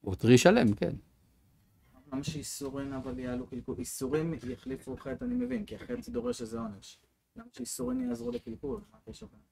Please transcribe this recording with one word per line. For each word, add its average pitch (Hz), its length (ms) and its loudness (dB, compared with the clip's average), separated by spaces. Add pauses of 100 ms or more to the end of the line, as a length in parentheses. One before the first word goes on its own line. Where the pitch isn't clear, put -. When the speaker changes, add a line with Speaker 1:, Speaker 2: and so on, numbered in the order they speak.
Speaker 1:
הוא 92 80 -2
תרי 120 240 10
שלם, 180 360 8
כן. - 180 -2 (1200)
Speaker 2:
למה 139 120 -4
שאיסורין 139 680 -4
אבל 127 260 -6
יעלו 123 280 -4
קלקול? - 320 -6
איסורים 151 560 0
יחליפו 127 640 -6
חטא, 127 280 -6
אני 123 100 -2
מבין, 123 300 0
כי 110 100 -10
החטא 120 380 -8
דורש 120 280 -2
איזה 113 180 -6
עונש. 104 400 -10 (380)
למה 233 160 -14
שאיסורין 123 560 -4
יעזרו 120 220 -2
לקלקול? 120 500 -6 (100)
מה - 120 -20
הקשר? 110 240 -14 (260)